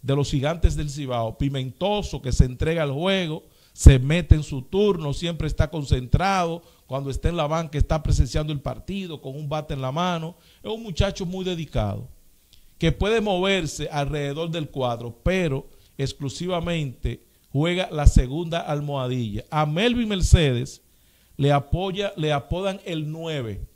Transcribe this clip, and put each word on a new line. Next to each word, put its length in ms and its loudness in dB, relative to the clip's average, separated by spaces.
de 140 0
los 140 2
Gigantes 460 2
del 140 -2
Cibao, 480 -2
pimentoso, 840 0
que 120 0
se 100 6
entrega 400 2
al 80 0
juego, 520 0
se 260 4
mete 380 4
en 80 -2
su 200 -6
turno, 500 2
siempre 340 -4
está 220 0
concentrado, 960 2
cuando 240 -4
está 200 -2
en 80 -2
la 100 2
banca 300 -2
está 240 -2
presenciando 500 2
el 100 -4
partido 600 -6
con 140 -10
un 140 -8
bate 240 -4
en 80 -4
la 100 -2
mano. 440 -2
Es 80 -6
un 120 -6
muchacho 420 -2
muy 200 -4
dedicado, 640 -4
que 140 4
puede 300 2
moverse 720 2
alrededor 600 -2
del 180 -4
cuadro, 520 -2
pero 460 0
exclusivamente 1300 -2
juega 400 4
la 160 2
segunda 540 0
almohadilla. 880 -4
A 160 0
Melvin 420 0
Mercedes 720 2
le 160 2
apoya, 640 0
le 160 0
apodan 540 -2
el 260 -4
nueve. 500 -6